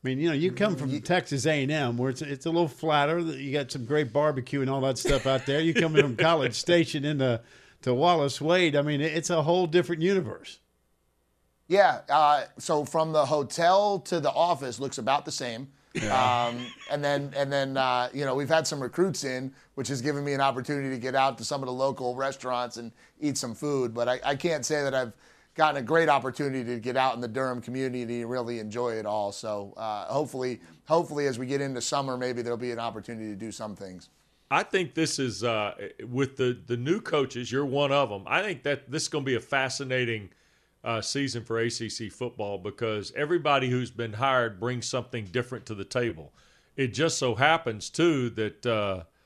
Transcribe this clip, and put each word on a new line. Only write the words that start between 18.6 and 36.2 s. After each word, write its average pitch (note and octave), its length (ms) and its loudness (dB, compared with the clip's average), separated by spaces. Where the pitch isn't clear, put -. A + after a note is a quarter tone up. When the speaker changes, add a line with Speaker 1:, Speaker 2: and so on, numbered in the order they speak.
Speaker 2:
some C#3+ 140 -4
recruits D#3+ 420 0
in, C3 300 -4
which C3 120 -6
has C3 140 -4
given C#3+ 240 -2
me C#3+ 80 -2
an C#3 80 0
opportunity C#3 480 0
to C3 100 -4
get B2+ 160 -4
out C3+ 220 4
to A2 80 -10
some C#3 160 -4
of C3 60 -6
the B2+ 60 -4
local B2+ 420 -2
restaurants B2+ 600 -4
and A#2 140 -12
eat D3 160 0
some A#2+ 160 -6
food. C3 400 -2
But A#2+ 160 0
I, B2+ 160 0
I C#3+ 100 0
can't D3 300 -2
say D3+ 180 0
that C3+ 120 -2
I've B2+ 180 -2
gotten D3+ 220 2
a B2+ 80 -4
great D#3+ 240 4
opportunity C3 540 0
to A#2+ 160 -4
get B2 180 -2
out C3 160 4
in A#2+ 80 -6
the B2 60 -6
Durham B2+ 340 -2
community B2 600 -4
and A#2 100 -6
really A#2+ 260 -4
enjoy A2+ 360 -4
it A2 120 -4
all. G#2 260 -2
So, G2+ 460 -8
uh, G#2+ 280 -6
hopefully, B2+ 540 -4
hopefully D3 400 2
as B2 100 0
we B2+ 80 -4
get C#3 160 -2
into C3+ 180 -4
summer, C3+ 380 -2
maybe B2+ 240 -4
there'll A#2 160 -4
be B2 140 -6
an A#2 80 -6
opportunity A2 500 -8
to G#2 60 -8
do G#2+ 160 -10
some G#2+ 240 -10
things. F#2 340 -16
Speaker 3:
I D#3+ 140 4
think F#3 320 -2
this D#3 240 0
is, G#2+ 240 -2
uh, G#2+ 300 0
with C3+ 280 -2